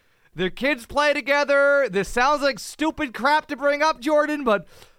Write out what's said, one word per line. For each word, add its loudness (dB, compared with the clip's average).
Their -4
kids -2
play 0
together. 2
This -2
sounds 0
like 0
stupid -4
crap 0
to -8
bring 0
up, 0
Jordan, 0
but 0